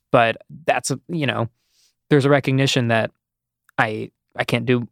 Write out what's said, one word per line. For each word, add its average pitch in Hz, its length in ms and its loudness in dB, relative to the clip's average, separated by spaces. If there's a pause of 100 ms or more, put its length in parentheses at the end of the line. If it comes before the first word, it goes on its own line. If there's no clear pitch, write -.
(120)
But 117 240 4 (300)
that's, 127 240 -2
a, 131 180 -8
you 165 180 -4
know, 113 220 -4 (640)
there's 143 160 4
a 143 40 2
recognition 135 580 0
that 113 220 0 (680)
I, 110 320 -4 (260)
I 120 80 -2
can't 120 220 -4
do 123 260 0